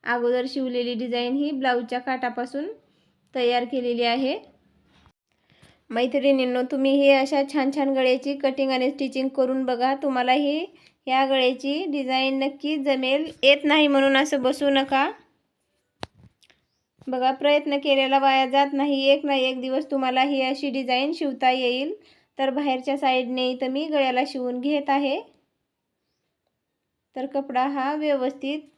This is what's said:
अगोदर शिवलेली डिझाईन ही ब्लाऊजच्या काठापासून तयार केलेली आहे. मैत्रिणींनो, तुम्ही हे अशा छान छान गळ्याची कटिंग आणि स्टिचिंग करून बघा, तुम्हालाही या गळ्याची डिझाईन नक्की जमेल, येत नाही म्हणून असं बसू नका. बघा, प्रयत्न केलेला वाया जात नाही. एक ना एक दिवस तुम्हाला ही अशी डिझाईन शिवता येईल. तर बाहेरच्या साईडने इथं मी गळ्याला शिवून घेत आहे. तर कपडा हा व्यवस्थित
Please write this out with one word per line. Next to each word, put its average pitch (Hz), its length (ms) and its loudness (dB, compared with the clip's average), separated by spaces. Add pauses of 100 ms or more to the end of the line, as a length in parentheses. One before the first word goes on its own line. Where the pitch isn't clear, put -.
अगोदर 240 440 0
शिवलेली 247 480 -4
डिझाईन 240 400 -4
ही 285 160 -2
ब्लाऊजच्या 247 480 -2
काठापासून 254 680 -6 (680)
तयार 240 320 0
केलेली 240 380 -2
आहे. 262 340 0 (1500)
मैत्रिणींनो, 254 760 2
तुम्ही 269 280 0
हे 277 200 6
अशा 277 300 2 (100)
छान 277 180 0
छान 277 240 0
गळ्याची 262 420 0
कटिंग 269 340 -2
आणि 254 200 0
स्टिचिंग 262 400 -4
करून 262 340 0
बघा, 254 300 0
तुम्हालाही 277 680 0 (420)
या 262 200 2
गळ्याची 269 600 0
डिझाईन 269 500 -2
नक्की 277 400 -4
जमेल, 269 520 0 (120)
येत 285 220 6
नाही 302 220 6
म्हणून 277 300 4
असं 285 260 2
बसू 277 280 2
नका. 269 400 2 (2000)
बघा, 254 260 0
प्रयत्न 285 460 2
केलेला 269 400 2
वाया 269 280 4
जात 277 260 2
नाही. 277 320 0
एक 285 200 4
ना 285 120 0
एक 262 240 -2
दिवस 262 300 -4
तुम्हाला 262 320 0
ही 277 200 0
अशी 277 280 -4
डिझाईन 262 420 -2
शिवता 269 380 0
येईल. 254 440 -2 (440)
तर 269 120 0
बाहेरच्या 269 480 -2
साईडने 254 520 0
इथं 254 200 -6
मी 285 160 -4
गळ्याला 269 420 0
शिवून 247 320 -6
घेत 285 300 -2
आहे. 277 300 0 (2000)
तर 262 100 -6
कपडा 277 420 -2
हा 277 260 -2
व्यवस्थित 277 680 -2 (180)